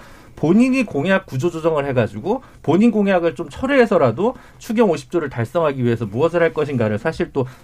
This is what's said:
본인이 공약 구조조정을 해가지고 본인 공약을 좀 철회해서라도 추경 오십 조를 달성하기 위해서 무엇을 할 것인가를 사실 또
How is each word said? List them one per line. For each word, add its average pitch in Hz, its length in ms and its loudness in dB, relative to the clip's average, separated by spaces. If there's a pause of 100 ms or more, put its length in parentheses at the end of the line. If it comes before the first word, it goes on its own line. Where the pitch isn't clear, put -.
(360)
본인이 247 480 2
공약 185 420 -2
구조조정을 160 600 -2
해가지고 123 560 -2 (200)
본인 196 280 4
공약을 196 440 0
좀 165 140 -10
철회해서라도 220 840 2 (240)
추경 226 320 0
오십 147 200 -4
조를 151 200 -2
달성하기 135 540 -2
위해서 117 220 0
무엇을 160 360 0
할 160 100 2
것인가를 120 460 -2
사실 165 340 -4
또 127 140 -2 (180)